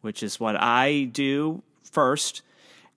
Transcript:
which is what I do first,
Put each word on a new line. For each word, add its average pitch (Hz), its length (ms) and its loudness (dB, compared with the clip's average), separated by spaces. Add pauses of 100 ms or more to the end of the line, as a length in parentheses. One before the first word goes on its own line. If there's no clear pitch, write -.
which 107 220 -10
is 101 160 -6
what 110 220 0
I 135 440 2
do 143 560 -2 (220)
first, - 580 0 (560)